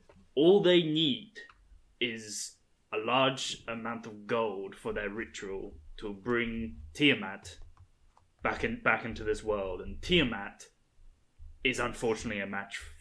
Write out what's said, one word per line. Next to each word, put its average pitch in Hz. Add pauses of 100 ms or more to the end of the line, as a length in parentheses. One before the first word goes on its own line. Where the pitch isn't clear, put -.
(340)
all 175
they 180
need 151 (680)
is 110 (360)
a 107
large 131
amount 117
of 104
gold 104
for -
their 104
ritual 101 (240)
to 104
bring 113 (180)
Tiamat 110 (840)
back 110
in, 117
back 113
into 110
this 107
world. 98
And 95
Tiamat 113 (960)
is 123
unfortunately 117
a 98
match 98 (200)